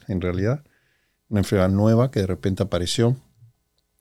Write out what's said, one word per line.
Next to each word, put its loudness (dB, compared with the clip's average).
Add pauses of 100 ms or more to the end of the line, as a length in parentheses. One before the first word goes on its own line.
en -4
realidad. -4 (680)
Una 0
enfermedad 2
nueva 4
que -2
de 0
repente -2
apareció. -2 (840)